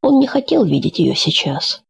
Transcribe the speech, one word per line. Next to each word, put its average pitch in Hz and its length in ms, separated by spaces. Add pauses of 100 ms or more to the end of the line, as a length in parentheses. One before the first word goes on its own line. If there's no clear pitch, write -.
Он 269 160
не 269 80
хотел 269 380
видеть 147 340
ее - 160
сейчас. - 760